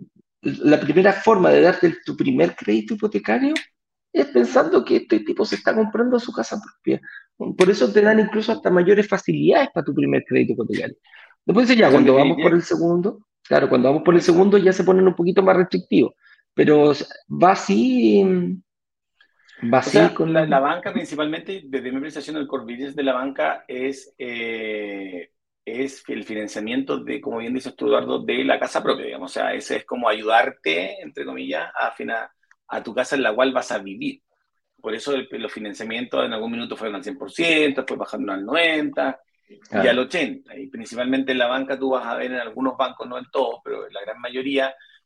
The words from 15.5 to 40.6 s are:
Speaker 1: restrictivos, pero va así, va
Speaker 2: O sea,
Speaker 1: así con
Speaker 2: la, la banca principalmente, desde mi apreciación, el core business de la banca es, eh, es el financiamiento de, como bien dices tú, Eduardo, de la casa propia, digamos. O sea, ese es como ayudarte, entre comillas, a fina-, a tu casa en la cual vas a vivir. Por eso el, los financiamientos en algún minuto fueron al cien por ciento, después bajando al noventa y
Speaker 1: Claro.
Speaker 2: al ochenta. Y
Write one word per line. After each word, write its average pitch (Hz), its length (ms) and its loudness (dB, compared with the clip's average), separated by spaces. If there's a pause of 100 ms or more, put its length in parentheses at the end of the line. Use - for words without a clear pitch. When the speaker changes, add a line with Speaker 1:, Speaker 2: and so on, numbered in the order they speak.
Speaker 1:
restrictivos, 180 580 2 (400)
pero 147 380 6 (380)
va 147 240 6
así, 220 680 4 (1400)
va 120 160 2
Speaker 2:
O 123 40 2
sea, 175 240 4
Speaker 1:
así 165 60 -2
con 160 200 -2
Speaker 2:
la, 160 120 2
la 147 140 2
banca 170 320 -2
principalmente, 165 760 -6
desde 127 260 -8
mi 131 60 -6
apreciación, 147 380 -10
el 147 120 -6
core 123 180 -8
business 131 300 -12
de 147 80 -4
la 135 100 2
banca 139 540 -4
es, 131 500 -8
eh, 107 1120 -10 (320)
es 131 440 -8
el 113 180 -10
financiamiento 110 760 -6
de, - 200 -10
como 117 160 -8
bien 117 160 -8
dices 131 220 -8
tú, 123 120 -6
Eduardo, 123 360 0
de 120 200 -2
la 131 160 2
casa - 240 -4
propia, 143 220 -2
digamos. 127 260 -12
O - 20 -16
sea, 104 200 -2
ese 107 240 -6
es - 80 -12
como 123 240 -4
ayudarte, 113 920 0
entre 143 240 -14
comillas, 131 540 -8
a 123 120 -2
fina-, 113 380 -8 (380)
a 110 140 -8
tu 113 120 -14
casa 127 220 -2
en 135 80 0
la 110 120 0
cual 131 160 2
vas 123 200 -4
a 107 80 -4
vivir. 98 420 -10 (600)
Por 110 140 -8
eso 127 180 -6
el, 127 180 -4
los 113 200 -10
financiamientos 113 720 -6
en 120 80 -6
algún 113 180 -6
minuto 117 240 -10
fueron 107 200 -8
al 92 80 -12
cien 98 140 -12
por 104 140 -14
ciento, 151 500 0
después - 180 -8
bajando 101 320 -8
al 98 140 -8
noventa 147 720 -2 (280)
y - 200 -20
Speaker 1:
Claro. 104 220 2
Speaker 2:
al 123 100 2
ochenta. - 580 -6
Y 139 100 -14